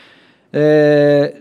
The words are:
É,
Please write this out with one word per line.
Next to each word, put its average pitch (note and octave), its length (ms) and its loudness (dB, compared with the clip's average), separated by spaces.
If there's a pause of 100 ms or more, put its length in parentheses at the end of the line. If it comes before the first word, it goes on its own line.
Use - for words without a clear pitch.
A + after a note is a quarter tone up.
(520)
É, D3 880 0